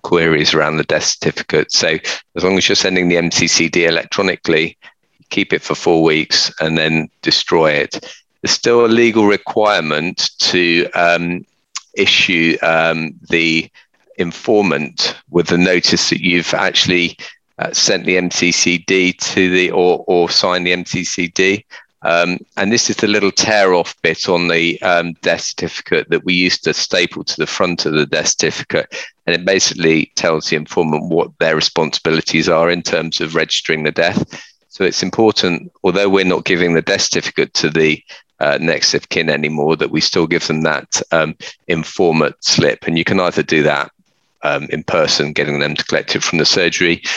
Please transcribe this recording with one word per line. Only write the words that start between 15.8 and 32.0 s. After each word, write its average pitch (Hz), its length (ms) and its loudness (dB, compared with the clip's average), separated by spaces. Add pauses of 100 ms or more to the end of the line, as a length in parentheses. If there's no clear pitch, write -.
that - 100 -2
you've 87 340 0
actually, 90 640 0 (420)
uh, - 140 -6
sent 92 340 0
the 90 100 2
M 90 140 0
C 87 220 0
C 87 260 0
D 90 340 2
to - 380 0
the, 90 220 2
or, 90 340 2
or 87 240 2
signed 90 360 0
the 90 60 0
M 90 120 -2
C 90 200 -6
C 90 220 -4
D. 95 400 0 (360)
Um, 87 360 0 (180)
and 98 160 0
this 120 160 0
is 107 80 -4
the 110 120 0
little 101 240 0
tear 101 420 2
off - 280 -2
bit 82 260 -2
on 87 200 0
the, 85 340 0
um, 85 380 0
death 82 220 0
certificate - 680 -4
that 82 140 0
we 87 80 0
used 87 320 0
to - 80 2
staple - 520 -4
to - 120 -6
the 78 100 -4
front 87 380 -2
of 78 80 -2
the 76 140 0
death 76 220 -2
certificate. - 640 -2 (320)
And 85 80 0
it 85 100 -2
basically 85 680 2
tells 80 340 -2
the 82 80 -2
informant 78 560 -2
what 82 280 0
their 80 160 2
responsibilities 80 920 0